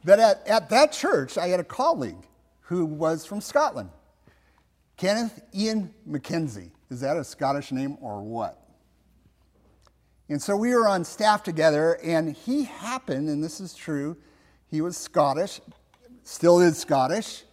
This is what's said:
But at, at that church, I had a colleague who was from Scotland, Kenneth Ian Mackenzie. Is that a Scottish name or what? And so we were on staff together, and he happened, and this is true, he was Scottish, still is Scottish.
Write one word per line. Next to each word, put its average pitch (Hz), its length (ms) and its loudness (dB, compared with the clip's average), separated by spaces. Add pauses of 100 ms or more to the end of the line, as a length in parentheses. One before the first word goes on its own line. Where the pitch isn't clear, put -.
But 190 160 8
at, 208 280 4
at 208 220 2
that 285 220 6
church, 185 480 0
I 180 80 -2
had 180 120 0
a 170 40 -4
colleague 143 640 -2 (340)
who 175 240 -2
was 156 400 -2
from 208 160 -10
Scotland, 190 480 -2 (1080)
Kenneth 214 440 -4 (100)
Ian 214 400 -4 (140)
Mackenzie. 143 640 -6 (220)
Is 123 80 -12
that 139 180 -2
a 151 60 -6
Scottish 139 480 -4
name 139 300 -6
or 104 200 -10
what? 110 440 -8 (1600)
And 147 140 -4
so 202 140 -2
we 233 180 0
were 233 140 4
on 190 160 0
staff 208 400 0
together, 160 600 2
and 160 320 -2
he 269 280 -4
happened, 208 680 -6
and 147 140 -2
this - 160 -8
is 190 160 -14
true, 151 420 -6 (500)
he 156 140 -4
was 170 160 -6
Scottish, 151 640 0 (600)
still 175 360 6
is 170 180 6
Scottish. 147 760 -2